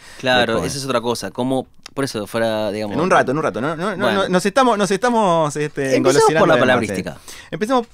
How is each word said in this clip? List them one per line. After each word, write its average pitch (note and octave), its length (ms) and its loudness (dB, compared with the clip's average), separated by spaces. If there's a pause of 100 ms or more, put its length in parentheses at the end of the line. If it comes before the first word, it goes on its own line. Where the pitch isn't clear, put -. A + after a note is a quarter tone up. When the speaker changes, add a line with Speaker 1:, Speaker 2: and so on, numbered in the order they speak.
(200)
Speaker 1:
Claro, B2 340 2
Speaker 2:
de A2+ 60 0
Cohen. - 100 -2
Speaker 1:
esa C3+ 80 -8
es C3+ 80 -8
otra A#2+ 160 -2
cosa. A2+ 300 -4
Como, B2+ 340 -2 (300)
por C#3 100 -4
eso, G#2+ 220 -6
fuera, A2 440 -2
digamos G#2 240 -6
Speaker 2:
En C#3 60 -2
un F#3 80 0
rato, C#3+ 220 2
en C#3+ 60 -2
un D#3 60 -4
rato. G#2+ 160 -2
No, D3+ 160 -4
no, F3+ 200 -6
no, F#3+ 100 -6
Speaker 1:
Bueno. G3+ 200 0
Speaker 2:
no, - 40 -4
nos F3+ 160 2
estamos, A#3+ 320 2
nos G3+ 140 0
estamos, F#3 640 0
este, C#3+ 400 -2
Speaker 1:
Empecemos - 0 -
por - 20 4
Speaker 2:
engolosinando D3+ 480 4
Speaker 1:
la E3 80 4
Speaker 2:
de B2 60 4
más, B2+ 80 2
Speaker 1:
palabrística. G2+ 460 0
Speaker 2:
eh. - 360 -20
Empecemos, A#3+ 440 -2